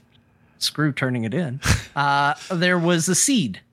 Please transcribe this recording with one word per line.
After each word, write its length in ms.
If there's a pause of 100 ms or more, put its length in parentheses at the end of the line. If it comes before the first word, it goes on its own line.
(580)
screw 340
turning 320
it 80
in, 280 (180)
<laughs> 180
uh, 380 (160)
there 280
was 300
a 60
seed. 460 (120)